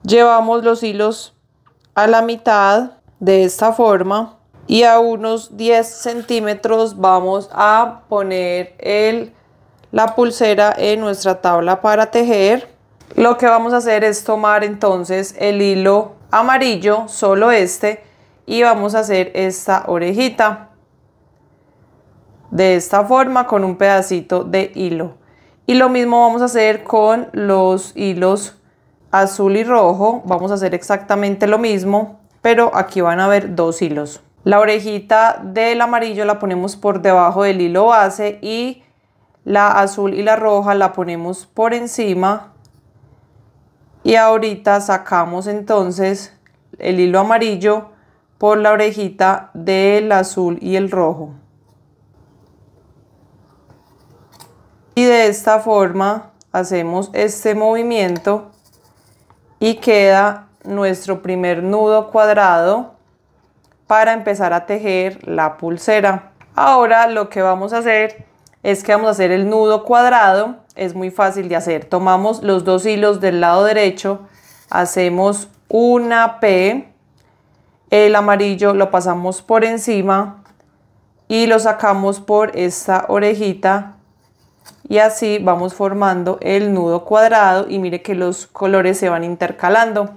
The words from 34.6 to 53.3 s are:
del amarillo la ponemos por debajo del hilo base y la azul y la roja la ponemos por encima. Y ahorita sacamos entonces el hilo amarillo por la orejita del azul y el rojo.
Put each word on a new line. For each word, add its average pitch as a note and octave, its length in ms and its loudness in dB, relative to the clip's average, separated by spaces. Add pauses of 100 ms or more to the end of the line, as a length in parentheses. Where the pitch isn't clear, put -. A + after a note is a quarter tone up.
del A3+ 420 -2
amarillo A#3 420 -2
la G#3 160 -2
ponemos F#3+ 340 -6
por G3 260 -4
debajo F#3 440 2
del F#3+ 160 0
hilo F3+ 260 2
base G#3 560 2
y A#3+ 400 -8 (640)
la G3+ 260 2
azul G3 440 0
y F#3+ 100 -6
la G#3+ 100 4
roja G3+ 400 0
la F#3+ 180 0
ponemos F3 540 -8
por A3+ 280 -2
encima. G#3+ 800 -4 (1500)
Y A3 140 2
ahorita G#3+ 640 2
sacamos F#3 640 -2
entonces G3 880 -4 (440)
el F#3 180 -2
hilo F3+ 220 2
amarillo G#3+ 720 0 (440)
por G#3+ 220 2
la G#3+ 140 4
orejita G3+ 840 -2
del G3 560 0
azul F#3 500 0
y F#3 140 -6
el F#3+ 160 -2
rojo. D#3+ 440 -2 (3500)